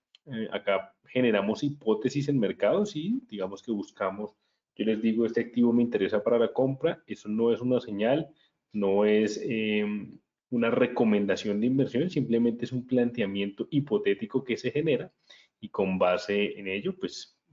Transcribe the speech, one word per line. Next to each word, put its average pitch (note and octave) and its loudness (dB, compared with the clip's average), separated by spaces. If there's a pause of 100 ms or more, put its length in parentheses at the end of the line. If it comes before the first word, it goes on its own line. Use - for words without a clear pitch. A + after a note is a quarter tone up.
(260)
eh, A2+ -8
acá G2 -2 (120)
generamos A2 0
hipótesis C#3 -2
en C#3+ 2
mercado, G#2+ 2
¿sí? G3+ -4
Digamos G2 -8
que B2 -6
buscamos, G2+ -6 (400)
yo - -4
les A2 0
digo, A2+ 2
"Este A2+ -2
activo A#2+ 2
me A#2+ 4
interesa G#2 0
para A#2 2
la A2+ 2
compra", C3+ -2
eso G#2 -12
no A2+ 2
es A2 -2
una B2+ 2
señal, A#2 0 (460)
no G2+ 4
es, G#2+ 2
eh, G#2+ 0 (680)
una A#2 2
recomendación G#2+ 2
de A#2+ 2
inversión, C3 0
simplemente A#2 0
es - -10
un B2 -6
planteamiento A2 -2
hipotético A2 0
que A2+ -4
se B2 -6
genera D3+ -2 (480)
y G#2+ -14
con F#2 0
base F#2+ 0
en G2 -10
ello, G#2+ -4
pues, - -10 (140)